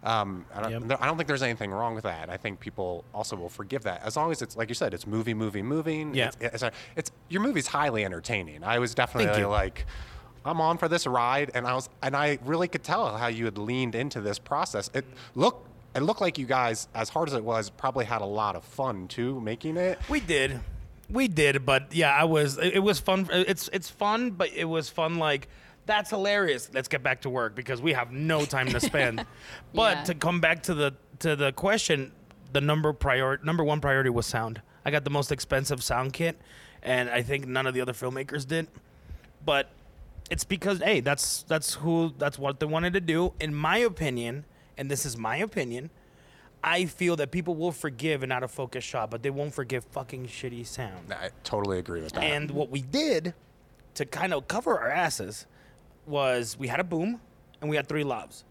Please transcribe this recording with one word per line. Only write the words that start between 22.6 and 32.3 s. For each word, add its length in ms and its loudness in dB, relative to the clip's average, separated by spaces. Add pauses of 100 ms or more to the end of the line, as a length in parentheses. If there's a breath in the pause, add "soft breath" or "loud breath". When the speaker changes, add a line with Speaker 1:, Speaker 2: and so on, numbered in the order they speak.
Speaker 2:
it 40 6
was 200 4
fun. 320 2
It's, 420 2
it's 160 -4
fun, 420 0
but 220 0
it 120 -2
was 240 -2
fun, 280 0
like, 300 2 (400 loud breath)
"That's 240 2
hilarious. 600 2
Let's 160 -2
get 140 0
back 200 0
to 100 -4
work 240 -2
because 260 -4
we 120 2
have 180 0
no 340 2
time 220 0
to 120 0
spend." 460 2 (240 loud breath)
Speaker 3:
<laughs> 240 -16
Speaker 2:
But 240 6
Speaker 3:
Yeah. 80 -4
Speaker 2:
to 100 0
come 240 2
back 240 2
to 120 0
the, 180 2 (260)
to 160 2
the 160 2
question, 600 0 (420)